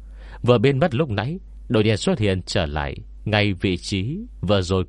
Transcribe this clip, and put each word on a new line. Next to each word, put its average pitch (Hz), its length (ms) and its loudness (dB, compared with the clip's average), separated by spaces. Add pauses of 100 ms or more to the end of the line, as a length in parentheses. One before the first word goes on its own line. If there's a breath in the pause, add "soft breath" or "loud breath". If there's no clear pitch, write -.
(420 loud breath)
vừa 120 160 6
biến 131 220 4
mất 139 160 2
lúc 147 140 0
nãy 123 300 -4 (300)
đột 110 120 4
nhiên 107 160 4
xuất 185 220 0
hiện 98 260 2
trở 92 200 0
lại 71 300 -4 (300)
ngay 104 280 2
vị 90 240 0
trí 104 420 -4 (220)
vừa 98 200 4
rồi 92 280 2